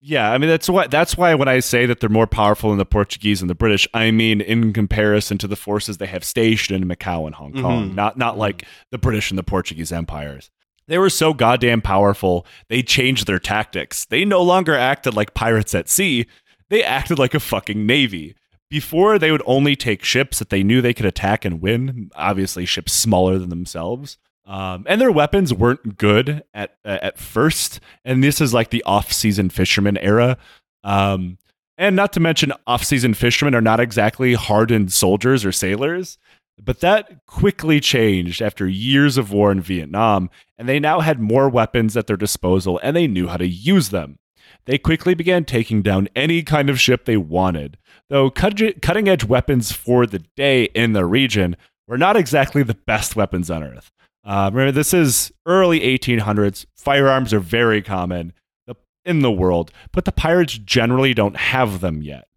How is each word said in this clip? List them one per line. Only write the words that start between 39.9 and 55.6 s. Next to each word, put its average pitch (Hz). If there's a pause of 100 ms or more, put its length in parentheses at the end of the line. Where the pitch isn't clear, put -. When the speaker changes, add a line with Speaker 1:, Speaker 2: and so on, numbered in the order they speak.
Speaker 1:
and 120
they 143
now 156
had 156
more 120
weapons 113
at 113
their 104
disposal, 92
and 143
they 170
knew 90
how 87
to 90
use 107
them. 76 (480)
They 135
quickly 170
began 175
taking 113
down 98
any 160
kind 143
of 127
ship -
they 110
wanted, 80 (320)
though 139
cut-, 208
cutting-edge 196
weapons 123
for 123
the 98 (160)
day 135 (100)
in 113
the 98
region 101 (300)
were 120
not 190
exactly 143
the 113
best -
weapons 92
on 80
Earth. 62 (340)
Uh, 98
remember, 135
this 147
is 151 (120)
early 175